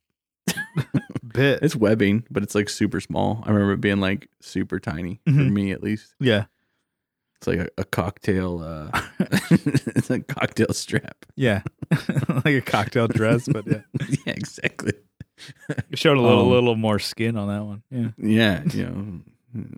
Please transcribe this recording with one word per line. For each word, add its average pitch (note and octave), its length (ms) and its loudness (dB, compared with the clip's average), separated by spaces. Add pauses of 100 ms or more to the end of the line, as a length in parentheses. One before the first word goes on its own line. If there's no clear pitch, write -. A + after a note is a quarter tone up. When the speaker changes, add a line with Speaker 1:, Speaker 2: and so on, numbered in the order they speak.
(480)
Speaker 1:
<laughs> - 80 -4 (760)
Bit. C3+ 280 2
Speaker 2:
It's D#3 140 2
webbing, G#2+ 560 4
but G2 120 -2
it's, - 120 -6
like, G#2 140 2
super - 300 0
small. G2 460 -2
I - 60 0
remember G2+ 220 4
it - 80 -2
being, G2+ 180 2
like, G2 300 -2 (120)
super - 380 -6
tiny F2 460 -8
for D#3+ 60 2
Speaker 1:
Mm-hmm. C3+ 220 4
Speaker 2:
me, G2 180 0
at - 120 -6
least. - 360 -6
Speaker 1:
Yeah. A2+ 260 4 (920)
Speaker 2:
It's - 100 -20
like F2 120 0
a, E2+ 80 -4 (100)
a F#2+ 60 -4
cocktail, F#2 800 -2
uh, D#2 380 -8 (180)
<laughs> - 0 -
it's - 880 0
a B2+ 120 -2
cocktail - 520 -2
strap. - 520 -6 (100)
Speaker 1:
Yeah. A2 320 2
<laughs> - 340 -4 (440)
Like D3 100 4
a B2 60 2
cocktail A2+ 460 0
dress, A2 400 2
but A2 200 -2
yeah. G#2+ 140 -2 (180)
Speaker 2:
<laughs> - 80 -6 (180)
Yeah, - 80 -4
exactly. - 600 -6 (760)
Speaker 1:
It - 300 -6
showed D3 180 6
a B2+ 40 4
little, A#2+ 240 6
Speaker 2:
Um, B2 60 6
Speaker 1:
little B2 240 4
more G#2+ 240 2
skin A2+ 380 -4
on G2+ 120 -4
that G#2 140 -4
one. G#2 280 -12
Yeah. A#2+ 260 -4
Speaker 2:
Yeah, G#2+ 460 2 (100)
you G2+ 120 -4 (680)
know, A2 120 -8 (120)